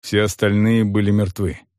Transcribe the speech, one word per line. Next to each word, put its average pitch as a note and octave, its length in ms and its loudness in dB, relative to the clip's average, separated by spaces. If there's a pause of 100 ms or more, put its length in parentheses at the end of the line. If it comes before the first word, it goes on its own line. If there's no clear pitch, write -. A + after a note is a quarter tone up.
Все G#2 200 -2
остальные G#2+ 640 0
были G#2 260 0
мертвы. G2+ 480 -2 (200)